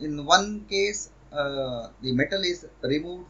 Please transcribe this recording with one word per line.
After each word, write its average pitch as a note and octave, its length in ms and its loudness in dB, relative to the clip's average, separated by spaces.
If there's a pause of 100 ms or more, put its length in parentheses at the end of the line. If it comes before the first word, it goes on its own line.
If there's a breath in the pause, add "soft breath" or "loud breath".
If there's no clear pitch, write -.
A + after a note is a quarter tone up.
in D3 240 -4
one G3+ 440 4
case, G3+ 420 0 (220)
uh, C3+ 560 -2 (140)
the B2+ 100 -2
metal C3+ 300 2
is F3 240 -2 (160)
removed D#3 480 -2